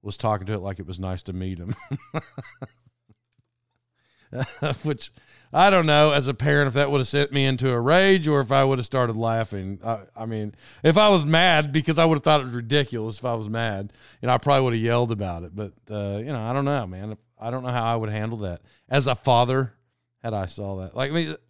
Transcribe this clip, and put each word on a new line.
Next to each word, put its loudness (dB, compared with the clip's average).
was -10
talking -2
to -6
it -4
like -8
it -12
was -12
nice -6
to -12
meet -6
him. -8
<laughs> -18
Which, -6
I 6
don't 4
know, 6
as 0
a -2
parent, 2
if -4
that 2
would 2
have 0
sent 0
me 2
into 0
a 0
rage 4
or 4
if -2
I 4
would 2
have -6
started 0
laughing. -2
I, -4
I -8
mean, -6
if 6
I 6
was 4
mad, 4
because 0
I 6
would 4
have -4
thought 4
it -8
was -10
ridiculous -2
if -14
I 0
was -6
mad, -4
you -6
know, 2
I 0
probably 4
would 0
have 0
yelled 2
about -6
it. -18
But, -8
uh, -6
you -8
know, -6
I -4
don't 0
know, -2
man. -10
I -8
don't -6
know -6
how -2
I 0
would -4
handle -4
that -6
as 0
a 0
father 2
had -6
I -4
saw -8
that. -12
Like, -4
I -6
mean -2